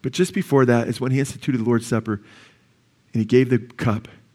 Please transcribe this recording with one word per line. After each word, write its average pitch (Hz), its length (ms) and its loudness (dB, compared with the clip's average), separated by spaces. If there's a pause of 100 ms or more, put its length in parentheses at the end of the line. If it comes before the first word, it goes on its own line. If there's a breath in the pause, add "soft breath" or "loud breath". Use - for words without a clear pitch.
But 127 100 -6
just 180 200 -2
before 147 320 2
that 120 220 2
is 117 140 -6
when 127 100 -2
he 135 80 0
instituted 131 400 -4
the 110 60 -2
Lord's 117 220 0
Supper 110 360 -4 (880 soft breath)
and 117 80 -2
he 107 40 0
gave 123 260 4
the 123 80 4
cup. 110 500 -4 (260)